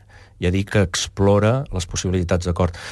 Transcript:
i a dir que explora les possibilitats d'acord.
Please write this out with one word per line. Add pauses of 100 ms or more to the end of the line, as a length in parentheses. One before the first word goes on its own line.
(380)
i
a
dir
que
explora
les
possibilitats
d'acord. (200)